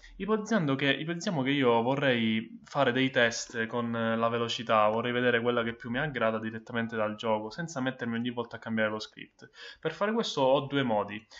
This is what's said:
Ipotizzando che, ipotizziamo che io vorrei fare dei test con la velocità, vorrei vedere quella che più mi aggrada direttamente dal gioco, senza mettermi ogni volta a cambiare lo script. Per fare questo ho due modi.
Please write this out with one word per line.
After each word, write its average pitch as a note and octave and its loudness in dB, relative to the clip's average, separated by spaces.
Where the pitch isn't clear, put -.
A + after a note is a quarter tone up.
Ipotizzando G3 0
che, C#3 2
ipotizziamo E3 -2
che B2+ 0
io B2 4
vorrei A#2+ 0
fare C3+ 2
dei C3 2
test A#2 0
con A#2 -2
la A2+ 0
velocità, A2+ 2
vorrei A2+ 0
vedere A#2+ 2
quella A#2+ 2
che A#2 -4
più A#2 -10
mi A#2+ -4
aggrada A#2 0
direttamente A2+ -4
dal G#2+ -2
gioco, A2 -2
senza D#3+ -6
mettermi B2 -4
ogni A#2+ -4
volta A#2+ -6
a - -20
cambiare A2 0
lo G#2+ -4
script. - -16
Per D#3+ -4
fare G#3 -2
questo A3 0
ho C3+ 4
due C#3 2
modi. G#2 -2